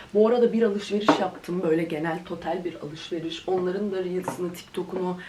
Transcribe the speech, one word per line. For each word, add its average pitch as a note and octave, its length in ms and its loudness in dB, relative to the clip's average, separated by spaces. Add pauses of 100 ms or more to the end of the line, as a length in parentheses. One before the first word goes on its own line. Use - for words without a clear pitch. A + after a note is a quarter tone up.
(140)
Bu G#3+ 140 8
arada A3+ 260 6
bir A3+ 100 4
alışveriş G#3 560 2
yaptım. F3+ 440 -4
Böyle E3 200 4
genel, E3 420 -4
total E3+ 400 -6
bir E3 100 -6
alışveriş. D#3+ 720 -8
Onların F#3 440 0
da F#3 120 -2
Reels'ını, F3+ 500 -4
TikTok'unu, F3+ 640 -6 (120)